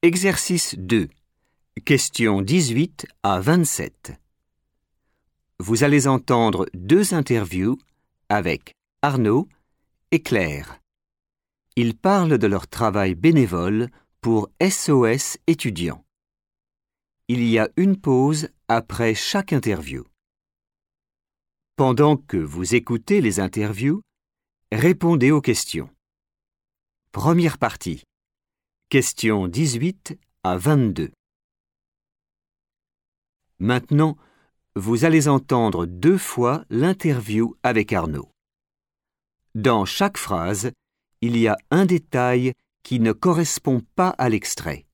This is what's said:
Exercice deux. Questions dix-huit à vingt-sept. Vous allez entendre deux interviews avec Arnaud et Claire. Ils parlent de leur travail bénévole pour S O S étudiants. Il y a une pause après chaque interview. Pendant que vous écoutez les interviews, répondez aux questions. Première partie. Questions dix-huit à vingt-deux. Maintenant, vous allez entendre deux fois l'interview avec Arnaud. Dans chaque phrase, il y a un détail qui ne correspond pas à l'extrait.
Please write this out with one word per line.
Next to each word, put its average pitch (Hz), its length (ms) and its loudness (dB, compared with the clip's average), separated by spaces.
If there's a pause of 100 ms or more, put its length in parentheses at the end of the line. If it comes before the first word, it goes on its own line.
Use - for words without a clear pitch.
Exercice 180 760 0
deux. 92 300 0 (760)
Questions 117 560 0
dix-huit 131 680 -2 (160)
à 95 160 0
vingt-sept. - 720 -2 (1500)
Vous 107 240 0
allez 143 240 4
entendre 120 680 0
deux 156 420 2
interviews 110 640 -2 (520)
avec 87 480 -2 (260)
Arnaud 131 460 2 (640)
et 165 100 0
Claire. 82 580 -4 (920)
Ils 117 220 -2
parlent 180 420 2
de 107 80 2
leur 95 220 -2
travail 98 480 -2
bénévole 107 760 2 (300)
pour 110 280 0 (120)
S 190 280 -2
O 135 160 4
S 117 320 -2 (120)
étudiants. 90 560 -4 (1200)
Il 123 160 -2
y 113 160 2
a 110 180 0
une 190 240 2
pause 143 500 0 (180)
après 113 480 0
chaque - 360 -4
interview. 78 520 -4 (1700)
Pendant 139 420 2
que - 200 -8
vous 87 400 -2
écoutez 120 440 0
les 104 200 0
interviews, 107 600 -2 (680)
répondez 160 640 2
aux 147 100 2
questions. - 480 -4 (1200)
Première 165 480 0
partie. 92 460 -6 (840)
Questions 110 580 0
dix-huit 139 720 -4 (260)
à 90 120 -2
vingt-deux. 104 560 0 (2500)
Maintenant, 147 580 0 (600)
vous 110 280 0
allez 160 240 4
entendre 117 560 0
deux 90 320 2
fois 131 540 -2
l'interview 117 920 0
avec 110 300 0
Arnaud. 80 380 -4 (1200)
Dans 110 300 2
chaque 196 320 -4
phrase, 98 560 -4 (480)
il 120 160 0
y 113 120 4
a 104 100 0 (120)
un 180 140 4
détail 127 680 0 (280)
qui 127 160 -4
ne 113 140 2
correspond 156 680 0 (120)
pas 185 220 2
à 127 140 0
l'extrait. - 640 -6